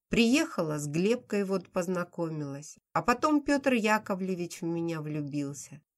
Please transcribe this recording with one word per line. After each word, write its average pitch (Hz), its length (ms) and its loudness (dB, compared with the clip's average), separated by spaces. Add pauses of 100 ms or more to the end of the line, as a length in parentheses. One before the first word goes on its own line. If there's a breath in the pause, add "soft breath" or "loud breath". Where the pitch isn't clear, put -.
Приехала, 226 680 2
с 147 80 -4
Глебкой 202 560 0
вот 190 260 -2
познакомилась, 165 1080 -6 (160)
а 160 80 0
потом 285 400 2
Петр 285 320 2
Яковлевич 196 880 0
в 175 40 -4
меня 165 360 -2
влюбился. 143 800 -6 (160)